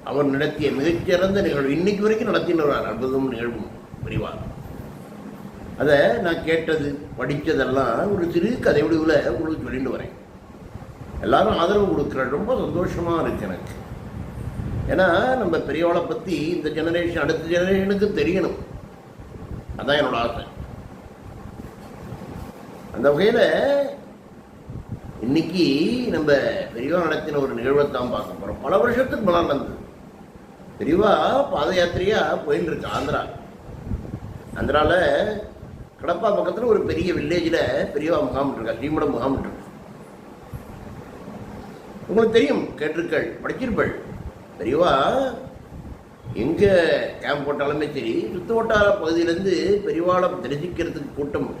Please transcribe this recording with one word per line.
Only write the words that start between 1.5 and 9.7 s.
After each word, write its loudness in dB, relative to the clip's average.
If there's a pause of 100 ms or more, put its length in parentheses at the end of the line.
இன்னைக்கு 2
வரைக்கும் 2
நடத்தின 2
ஒரு 4
அற்புதம் 0
நிகழ்வும் -4 (400)
விரிவா. -4 (1500)
அதை 6 (140)
நான் 0
கேட்டது, 0 (200)
படித்ததெல்லாம் 0
ஒரு 0
சிறு 2
கதை 4
வடிவில் 4
உங்களுக்கு -2
சொல்லிட்டு -4